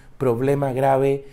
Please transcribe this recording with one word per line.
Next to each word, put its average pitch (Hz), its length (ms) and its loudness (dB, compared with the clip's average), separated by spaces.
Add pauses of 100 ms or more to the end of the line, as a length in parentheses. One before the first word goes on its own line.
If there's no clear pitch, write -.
(180)
problema 135 540 0
grave 135 600 0